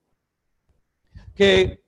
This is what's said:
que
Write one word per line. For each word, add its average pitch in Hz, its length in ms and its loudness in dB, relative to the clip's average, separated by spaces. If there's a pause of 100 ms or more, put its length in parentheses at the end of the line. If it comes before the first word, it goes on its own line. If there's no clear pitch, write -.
(1300)
que 190 540 0